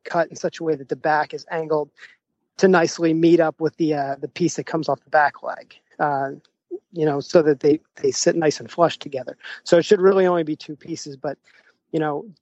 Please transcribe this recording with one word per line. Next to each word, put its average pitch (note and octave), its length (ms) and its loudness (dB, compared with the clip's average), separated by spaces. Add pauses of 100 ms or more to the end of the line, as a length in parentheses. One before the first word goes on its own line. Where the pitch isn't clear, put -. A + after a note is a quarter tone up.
cut E3+ 240 -2
in D#3 80 -20
such - 220 -8
a E3+ 40 -12
way D#3+ 120 0
that C3+ 140 -10
the D3+ 60 -6
back D3+ 380 -2
is D3 180 -14
angled D#3 380 -4 (680)
to F#3+ 120 2
nicely E3+ 440 2
meet E3 280 4
up D#3 180 -2
with D#3 180 -2
the, D#3 160 0
uh, C#3 280 -4
the C#3+ 80 -8
piece - 260 -4
that C#3+ 100 -8
comes D#3+ 220 -6
off C#3 160 -4
the - 60 -20
back D3 340 0
leg, - 320 -12 (240)
uh, C#3 300 -2 (640)
you E3 120 -2
know, C#3+ 140 0
so E3+ 220 2
that D3 180 2
they, D3+ 220 2 (200)
they C3+ 100 -2
sit E3+ 260 0
nice D#3 240 0
and - 100 -16
flush E3 260 0
together. C3+ 380 -12 (300)
So F3 120 4
it E3 60 4
should G3+ 160 4
really F#3+ 280 6
only F3 160 2
be D#3 120 -6
two D3+ 220 -14
pieces, D3 400 -14
but, C#3 200 -10 (540)
you D#3+ 80 -2
know, D3+ 260 -4 (160)